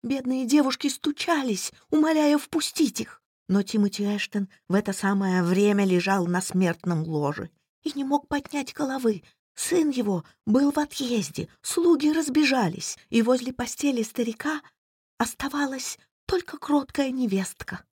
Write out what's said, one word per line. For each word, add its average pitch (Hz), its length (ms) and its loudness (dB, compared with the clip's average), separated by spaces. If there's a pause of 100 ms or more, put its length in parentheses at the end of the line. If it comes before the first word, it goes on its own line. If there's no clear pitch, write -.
Бедные 262 440 -2
девушки 269 400 4
стучались, 285 840 -2 (180)
умоляя 302 480 4
впустить - 600 -2
их. - 200 -10 (280)
Но 196 160 2
Тимоти 202 400 0
Эштон 202 440 -4 (200)
в 185 60 0
это 202 180 0
самое 196 500 0
время 196 420 2
лежал 180 440 2
на 180 120 0
смертном 175 640 0
ложе 151 480 -4 (320)
и 302 140 -6
не 277 80 -4
мог 285 240 0
поднять 285 440 -6
головы. 262 520 -2 (320)
Сын 320 340 0
его 208 340 -2 (200)
был 269 260 4
в 294 80 -2
отъезде, 240 680 -4 (120)
слуги 311 520 2
разбежались, 262 840 0 (100)
и 226 140 2
возле 254 300 2
постели 247 520 -2
старика 247 560 -4 (580)
оставалась 269 800 -4 (280)
только 349 320 -4
кроткая 277 520 0
невестка. 196 720 -4 (100)